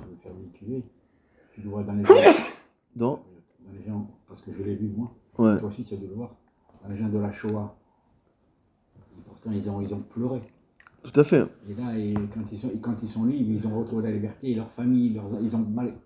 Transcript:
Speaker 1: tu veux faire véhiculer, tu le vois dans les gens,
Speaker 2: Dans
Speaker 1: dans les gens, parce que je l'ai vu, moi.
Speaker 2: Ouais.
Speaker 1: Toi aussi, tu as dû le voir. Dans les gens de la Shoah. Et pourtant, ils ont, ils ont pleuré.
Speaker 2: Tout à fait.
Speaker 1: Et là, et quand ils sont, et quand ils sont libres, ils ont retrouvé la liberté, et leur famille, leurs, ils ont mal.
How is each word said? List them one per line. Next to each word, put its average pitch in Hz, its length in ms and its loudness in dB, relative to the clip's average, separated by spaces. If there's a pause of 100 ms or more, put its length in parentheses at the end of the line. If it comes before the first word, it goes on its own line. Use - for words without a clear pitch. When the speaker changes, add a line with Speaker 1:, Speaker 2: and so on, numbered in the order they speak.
Speaker 1:
tu 90 80 -14
veux 87 120 -18
faire 92 120 -16
véhiculer, 104 500 -8 (680)
tu 104 80 -16
le 104 80 -8
vois 101 140 -4
dans 101 100 -6
les 101 120 0
gens, - 80 12 (800)
Speaker 2:
Dans 120 160 0 (540)
Speaker 1:
dans 98 120 -20
les 95 100 -16
gens, 104 220 -8 (180)
parce - 140 -20
que - 100 -16
je 95 120 -10
l'ai 101 120 -2
vu, 104 200 -4
moi. 120 160 -6 (260)
Speaker 2:
Ouais. 107 220 6
Speaker 1:
Toi 104 100 -6
aussi, 110 140 -10
tu - 100 -14
as 101 40 -8
dû 98 100 -12
le 95 80 -14
voir. 117 200 -12 (480)
Dans 98 60 -14
les 101 80 -8
gens 107 120 -2
de 104 80 0
la 101 140 -2
Shoah. 107 440 -6 (1400)
Et - 80 -20
pourtant, - 260 -10
ils 101 180 -2
ont, 101 120 -4
ils 98 120 -4
ont 104 80 -6
pleuré. 123 400 -6 (640)
Speaker 2:
Tout 127 160 0
à 147 40 12
fait. 147 220 6 (240)
Speaker 1:
Et 104 60 -10
là, 120 220 -6
et 104 160 -2 (200)
quand 113 80 -6 (100)
ils 104 60 -10
sont, 120 120 -6
et 110 100 -6
quand 117 240 -4
ils 107 60 -8
sont 113 160 -2
libres, 127 260 2
ils 107 160 -2
ont 110 120 -2
retrouvé 113 240 -4
la 110 80 -2
liberté, 104 400 -4
et 113 40 0
leur 110 160 -6
famille, 123 420 2
leurs, 104 120 -6 (160)
ils 113 140 -2
ont 113 40 2
mal. 110 340 -2 (120)